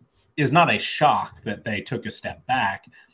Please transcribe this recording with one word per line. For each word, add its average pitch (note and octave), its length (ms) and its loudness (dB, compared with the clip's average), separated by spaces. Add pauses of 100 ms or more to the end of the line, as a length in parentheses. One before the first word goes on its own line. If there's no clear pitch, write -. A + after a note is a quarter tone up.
(360)
is C#3 160 0
not D#3 220 6
a G2+ 60 0
shock - 640 0
that G#2 200 -8
they A2 160 -4
took - 280 -6
a G#2 40 -8
step - 360 -10
back. A2 420 -2 (240)